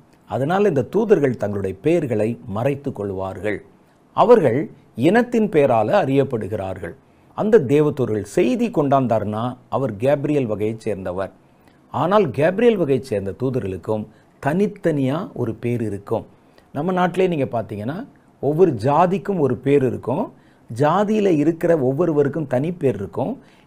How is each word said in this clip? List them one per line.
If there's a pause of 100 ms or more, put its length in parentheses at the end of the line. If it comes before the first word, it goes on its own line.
(280)
அதனால
இந்த
தூதர்கள்
தங்களுடைய
பெயர்களை
மறைத்து
கொள்வார்கள். (480)
அவர்கள் (260)
இனத்தின்
பெயரால
அறியப்படுகிறார்கள். (400)
அந்த
தேவதூதர்கள்
செய்தி
கொண்டாந்தார்னா (120)
அவர்
கேப்ரியல்
வகையைச்
சேர்ந்தவர். (580)
ஆனால்
கேப்ரியல்
வகையைச்
சேர்ந்த
தூதர்களுக்கும் (400)
தனித்தனியா
ஒரு
பேர்
இருக்கும். (460)
நம்ம
நாட்டிலே
நீங்க
பார்த்தீங்கன்னா (340)
ஒவ்வொரு
ஜாதிக்கும்
ஒரு
பேர்
இருக்கும். (440)
ஜாதியில
இருக்கிற
ஒவ்வொருவருக்கும்
தனி
பேர்
இருக்கும். (280)